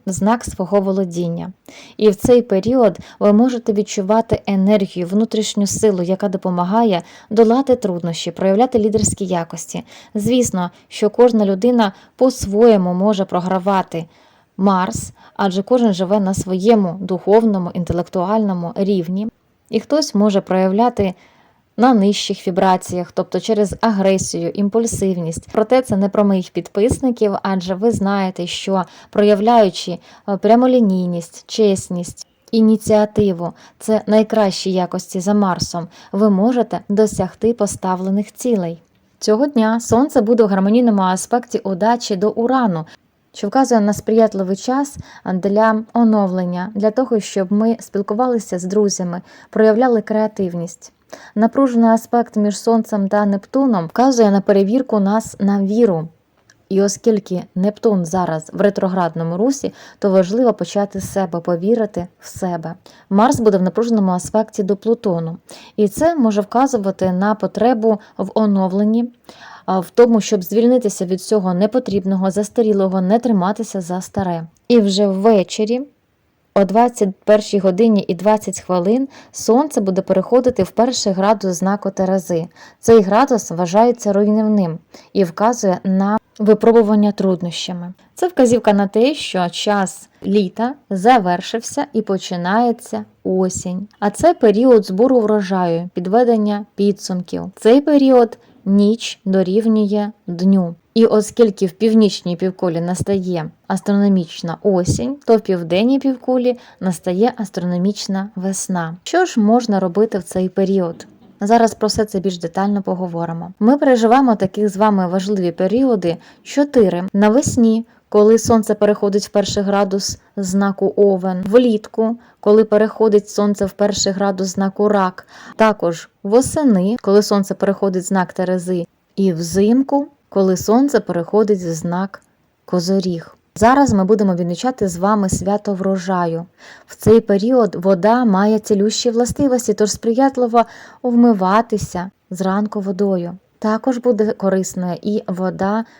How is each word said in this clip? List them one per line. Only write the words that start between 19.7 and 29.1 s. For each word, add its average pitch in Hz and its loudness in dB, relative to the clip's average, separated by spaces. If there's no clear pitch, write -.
І 226 -2
хтось 294 -2
може 202 2
проявляти 190 0
на 247 4
нижчих 196 -2
вібраціях, 185 -2
тобто 180 -4
через 208 -2
агресію, 190 0
імпульсивність. 196 -4
Проте 247 2
це 208 -4
не 196 0
про 202 0
моїх 190 0
підписників, 226 -2
адже 190 -4
ви 208 0
знаєте, 196 -2
що 185 -4